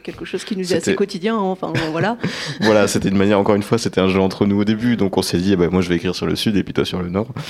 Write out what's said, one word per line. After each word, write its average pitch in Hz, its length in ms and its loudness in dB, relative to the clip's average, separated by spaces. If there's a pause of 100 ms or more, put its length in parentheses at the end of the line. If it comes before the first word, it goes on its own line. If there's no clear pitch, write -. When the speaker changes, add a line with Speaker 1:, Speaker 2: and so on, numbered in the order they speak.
Speaker 1:
quelque 170 220 -12
chose 185 180 -8
qui 196 140 -6
nous 185 160 -2
est - 20 2
assez 165 120 0
Speaker 2:
C'était - 80 2
Speaker 1:
quotidien, 202 420 -2
hein, 208 40 0
enfin, 185 300 -2
bon, 160 220 -2
voilà. 196 240 0 (220)
Speaker 2:
<laughs> - 200 -10
Voilà, 107 300 4
c'était - 180 -2
une 98 100 0
manière, 98 220 4
encore 101 160 4
une 101 80 0
fois, 117 140 0
c'était 95 240 0
un 95 80 4
jeu 95 100 2
entre 95 260 2
nous 101 140 2
au 101 60 2
début, 113 320 0
donc 98 200 0
on 92 40 2
s'est - 160 -2
dit, « 95 160 2
Ah - 20 4
bah, 85 160 2
moi 92 100 2
je 87 60 -2
vais 87 80 2
écrire 87 200 -2
sur 82 100 -6
le 82 100 0
sud 104 220 0
et 90 80 0
puis - 80 -10
toi 69 100 0
sur 90 180 -4
le 87 80 -6
nord. » 101 180 -2 (220)